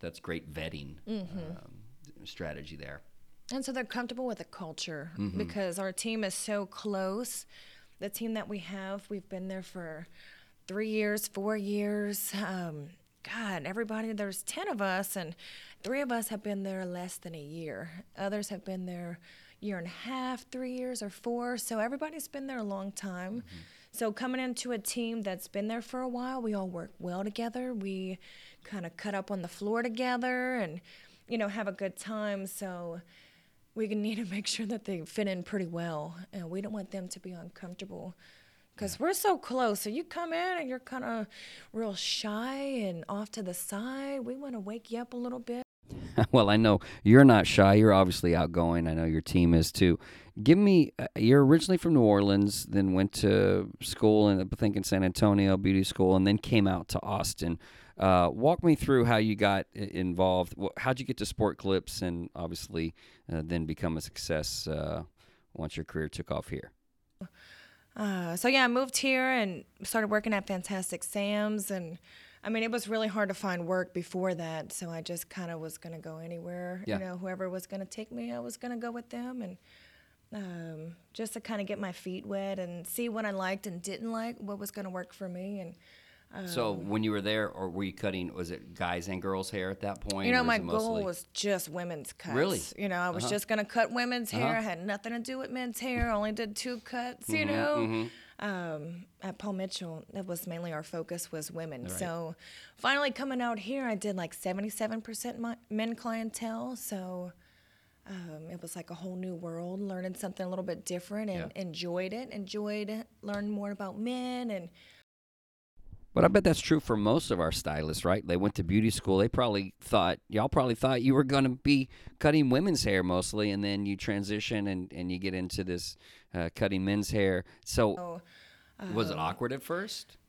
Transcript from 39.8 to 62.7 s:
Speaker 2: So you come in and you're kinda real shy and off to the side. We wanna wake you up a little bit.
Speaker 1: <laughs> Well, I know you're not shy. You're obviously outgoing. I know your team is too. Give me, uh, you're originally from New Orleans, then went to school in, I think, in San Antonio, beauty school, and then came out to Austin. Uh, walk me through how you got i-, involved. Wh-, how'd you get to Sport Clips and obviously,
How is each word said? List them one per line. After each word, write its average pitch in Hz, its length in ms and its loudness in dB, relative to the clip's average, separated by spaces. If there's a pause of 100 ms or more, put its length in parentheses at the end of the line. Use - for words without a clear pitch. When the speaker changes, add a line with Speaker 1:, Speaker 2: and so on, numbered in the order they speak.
Speaker 2:
So 214 80 -4
you 269 120 -4
come 330 300 -6
in 349 260 -2
and 294 100 -6
you're 254 120 -6
kinda 240 480 -6 (440)
real 214 220 -4
shy 220 640 -4
and 233 520 -4
off 208 240 -6
to 226 100 -6
the 180 120 -4
side. 269 680 -6
We 240 120 -6
wanna 269 240 -8
wake 214 320 -8
you 226 100 -4
up 240 140 -8
a - 20 -6
little 247 220 -6
bit. 240 240 -8 (540)
Speaker 1:
<laughs> - 160 4
Well, 110 160 8
I 104 80 8
know 107 220 10 (240)
you're 123 220 12
not 110 220 12
shy. 98 280 10
You're 107 180 12
obviously 92 440 8
outgoing. 85 520 4
I 80 60 2
know 82 100 2
your 80 160 4
team 87 340 8
is 80 180 8
too. 87 260 8 (440)
Give 151 160 10
me, 196 400 8
uh, 123 80 -2 (100)
you're 131 280 10
originally 156 320 8
from 170 180 4
New 131 80 10
Orleans, 101 640 6
then 95 280 4
went 95 200 4
to 98 560 4 (100)
school 107 480 6
in, 98 120 4
I 92 160 -2
think, 104 200 2
in 98 80 -2
San 95 200 2
Antonio, 98 520 6
beauty 95 280 4
school, 95 320 6
and 95 100 6
then 104 120 6
came 107 300 4
out 90 200 -2
to - 140 -2
Austin. 85 560 -2 (400)
Uh, 92 340 8
walk 131 320 4
me 165 100 10
through 127 300 6
how 117 120 6
you 110 200 4
got 98 300 4 (100)
i-, - 40 -10
involved. 92 800 2
Wh-, 95 180 -2
how'd 131 220 0
you 131 60 -8
get 131 120 -2
to 104 80 -2
Sport 104 320 0
Clips 95 440 0
and 87 320 -4
obviously, 85 600 -4 (380)